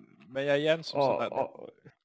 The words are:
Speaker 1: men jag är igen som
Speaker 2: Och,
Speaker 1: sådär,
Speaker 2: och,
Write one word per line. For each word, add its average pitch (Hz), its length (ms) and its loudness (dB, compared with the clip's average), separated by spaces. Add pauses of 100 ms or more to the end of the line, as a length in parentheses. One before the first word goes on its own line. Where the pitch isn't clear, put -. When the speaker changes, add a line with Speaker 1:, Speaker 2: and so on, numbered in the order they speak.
(280)
Speaker 1:
men 135 180 -4
jag 143 100 2
är 143 40 2
igen 156 240 2
som - 160 -4
Speaker 2:
Och, 139 60 4
Speaker 1:
sådär, 117 280 0
Speaker 2:
och, - 360 -6 (360)